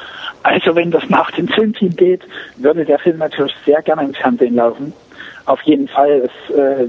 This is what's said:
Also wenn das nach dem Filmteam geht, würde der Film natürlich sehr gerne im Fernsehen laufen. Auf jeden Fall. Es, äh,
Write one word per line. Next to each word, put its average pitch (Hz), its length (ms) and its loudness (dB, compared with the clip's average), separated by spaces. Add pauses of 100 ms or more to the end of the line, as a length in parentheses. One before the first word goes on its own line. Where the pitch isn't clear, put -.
(420)
Also - 320 0
wenn 170 160 0
das 160 200 0
nach - 220 2
dem 170 160 -4
Filmteam 208 480 0
geht, 180 260 2 (340)
würde 151 300 0
der 147 120 2
Film 165 200 0
natürlich 151 360 -4 (120)
sehr 147 160 4
gerne 156 220 0
im 139 100 -4
Fernsehen 120 420 0
laufen. 120 380 0 (520)
Auf 135 180 0
jeden 139 260 2
Fall. 139 400 2
Es, - 260 -10
äh, 135 340 2